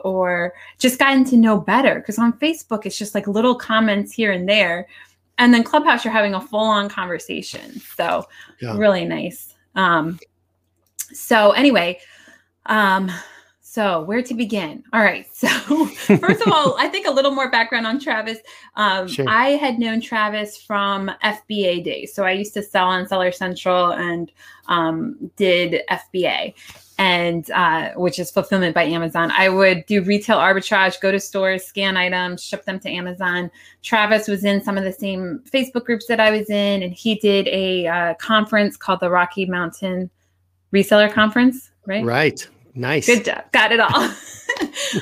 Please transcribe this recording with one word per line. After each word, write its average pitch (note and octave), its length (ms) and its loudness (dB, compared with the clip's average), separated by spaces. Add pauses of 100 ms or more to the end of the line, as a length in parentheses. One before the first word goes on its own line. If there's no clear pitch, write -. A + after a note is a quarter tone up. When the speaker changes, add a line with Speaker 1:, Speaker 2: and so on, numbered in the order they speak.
Speaker 1:
or F3+ 500 -2 (240)
just B3+ 220 2
gotten C4+ 240 4
to C4 120 4
know A3 240 6
better. F#3+ 400 2
'Cause G#3 160 -8
on A#3 180 2
Facebook, D4 520 -4
it's F#3+ 100 -8
just, G3+ 160 -8
like, G#3 140 -4
little A3+ 300 2
comments A3 560 0
here G#3+ 180 0
and F3+ 180 -2
there. F#3 380 2 (500)
And A#3+ 160 6
then A#3 120 4
Clubhouse, D4+ 400 2
you're A3 80 -4
having G#3 220 2
a F#3 60 -4
full-on G#3+ 480 0
conversation. - 920 -10 (160)
So E3+ 280 -2 (360)
Speaker 2:
Yeah. A#2+ 160 -6
Speaker 1:
really G3 280 2
nice. - 520 -8 (180)
Um, E3+ 460 0 (920)
so G#3+ 400 4
anyway, F#3 460 2 (680)
um, G3 440 2 (520)
so F#3+ 400 -2
where G#3+ 200 -2
to B3 120 -10
begin? G3+ 480 -6 (100)
All A3+ 80 0
right. F#3 300 0
<laughs> - 40 -20
So - 140 -2 (720)
first F#4 240 2
of G4+ 100 2
all, D4 240 2
Speaker 2:
<laughs> - 20 -2
Speaker 1:
I C#4+ 100 0
think G4 180 -6
a D#4+ 40 0
little C4+ 200 2
more C4+ 200 -2
background A3+ 360 0
on A3+ 120 -2
Travis. A3+ 400 -4 (380)
Um, F#3+ 320 0
Speaker 2:
Sure. - 200 -4
Speaker 1:
I A#3 220 4
had C#4+ 280 0
known A3+ 220 -2
Travis G#3+ 600 -4
from G3+ 500 -4 (120)
F G#3 240 -2
B G3+ 200 -2
A F3 140 0
days. - 340 -8
So G3 100 -2
I F#3 80 0
used G3 220 -4
to G3+ 80 -6
sell F#3+ 260 0
on F#3 200 -2
Seller F#3 240 0
Central F3+ 600 0
and, E3+ 380 -6 (380)
um, E3 680 -2
did F3 520 2
F E3+ 240 -4
B F3+ 140 0
A. F#2 280 -4 (440)
And, F3 540 0
uh, D#3+ 440 0
which F3+ 220 -2
is F3 120 -6
fulfillment F#3 440 0
by F3 80 2
Amazon. E3 480 -2
I F#3+ 180 4
would F#3 380 4
do G#3 160 2
retail G3+ 340 2
arbitrage, F#3+ 640 2
go F#3+ 100 0
to G3 80 2
stores, F#3+ 460 -4
scan G3 320 -4
items, F3+ 480 -2
ship - 220 -10
them F#3 140 -8
to F#3+ 100 -12
Amazon. F3+ 600 -6 (320)
Travis G#3+ 460 2
was G3+ 160 -2
in G3+ 180 2
some G3 140 -4
of G3 80 -2
the F#3 80 -4
same F#3 480 -8 (100)
Facebook C4 360 -2
groups A3+ 220 -4
that A#3 120 0
I G#3+ 100 4
was G#3+ 200 -2
in, G3+ 320 0
and F3+ 100 -6
he A3 220 -2
did G3+ 340 2
a, F#3 380 -2
uh, E3+ 300 -2
conference G#3+ 600 0
called F#3 240 -4
the F3+ 80 0
Rocky F3+ 380 0
Mountain F3+ 640 -4 (640)
Reseller G#3 360 4
Conference, A#3+ 600 2 (160)
right? G3+ 180 -4
Speaker 2:
Right. C3 420 0 (280)
Nice. B2+ 320 -2
Speaker 1:
Good A#3 180 4
job. - 260 -6
Got A3 220 2
it A#3 80 4
all. A#3+ 340 2
<laughs> - 60 -20 (800)